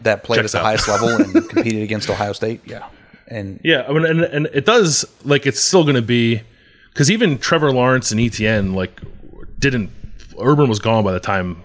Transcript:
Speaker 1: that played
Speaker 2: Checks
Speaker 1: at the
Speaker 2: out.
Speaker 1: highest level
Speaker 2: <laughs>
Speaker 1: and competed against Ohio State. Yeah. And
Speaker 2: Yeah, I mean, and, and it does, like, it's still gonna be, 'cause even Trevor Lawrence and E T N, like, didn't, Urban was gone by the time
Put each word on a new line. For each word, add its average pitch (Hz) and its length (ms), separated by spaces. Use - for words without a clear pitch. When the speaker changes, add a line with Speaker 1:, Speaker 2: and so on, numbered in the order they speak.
Speaker 1:
that 104 200
played 117 140
Speaker 2:
Checks 110 180
Speaker 1:
at - 40
the 92 60
Speaker 2:
out. 110 40
Speaker 1:
highest 110 180
level 107 220
Speaker 2:
<laughs> 117 80
Speaker 1:
and 320 320
competed 107 340
against 104 260
Ohio 104 220
State. 110 340
Yeah. 107 220
And 98 360
Speaker 2:
Yeah, 147 240
I 139 40
mean, 160 140
and, 160 160
and 151 320
it 139 120
does, 208 400
like, 143 200
it's 139 140
still 180 240
gonna 139 180
be, 117 400
'cause 143 180
even 214 260
Trevor 156 360
Lawrence 127 380
and 110 100
E 120 80
T 107 180
N, 101 260
like, 92 280
didn't, 123 300
Urban 143 300
was 107 100
gone 113 240
by 98 80
the 92 80
time 90 460